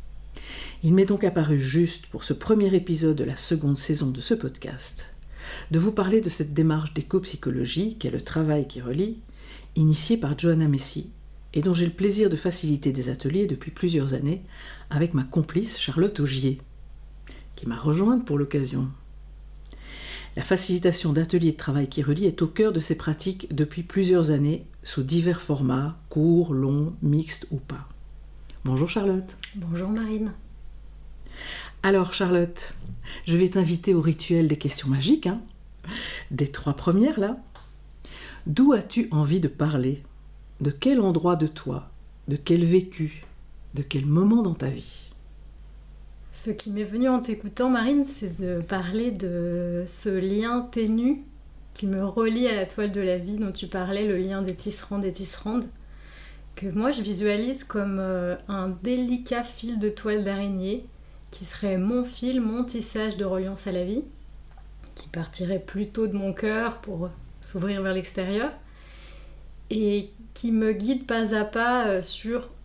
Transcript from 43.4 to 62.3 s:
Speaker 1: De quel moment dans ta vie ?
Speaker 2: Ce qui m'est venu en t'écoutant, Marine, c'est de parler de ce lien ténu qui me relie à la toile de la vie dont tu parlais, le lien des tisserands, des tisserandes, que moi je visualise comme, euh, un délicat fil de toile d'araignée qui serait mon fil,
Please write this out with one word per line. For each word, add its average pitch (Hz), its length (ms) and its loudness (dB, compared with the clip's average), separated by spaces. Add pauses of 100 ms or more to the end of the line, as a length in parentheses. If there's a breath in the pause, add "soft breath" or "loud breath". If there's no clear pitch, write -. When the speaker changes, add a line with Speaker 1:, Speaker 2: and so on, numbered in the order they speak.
Speaker 1:
De 143 60 -2
quel 139 240 -2
moment 196 360 6
dans 175 140 2
ta 135 140 -2
vie ? - 420 -10 (1200)
Speaker 2:
Ce - 160 -4
qui 208 220 -4
m'est 208 120 -2
venu 220 240 0
en 254 140 4
t'écoutant, 226 480 -2
Marine, 262 340 4
c'est 196 380 -6
de 180 180 -2
parler 190 520 -2
de 175 760 -2
ce - 220 -4
lien 208 600 0
ténu 233 540 2 (500)
qui 208 140 -4
me 190 180 0
relie 226 420 2
à 220 80 0
la 196 100 0
toile 202 260 -2
de 196 80 -4
la 185 180 2
vie 185 200 -4
dont 202 160 -2
tu - 140 -8
parlais, 196 380 -2
le 202 120 2
lien 190 240 -2
des 185 120 -2
tisserands, 202 460 -6
des 190 140 -2
tisserandes, 220 540 -4 (880 loud breath)
que 196 120 -6
moi 214 240 0
je 254 100 -2
visualise 208 600 0
comme, 196 380 -2
euh, 180 340 -2 (140)
un 190 180 -4 (160)
délicat 247 640 -2
fil 226 340 -6
de 208 80 2
toile 208 380 -2
d'araignée 196 600 -2 (460 soft breath)
qui - 140 -12
serait 190 320 -2
mon 240 280 2
fil, 247 360 -2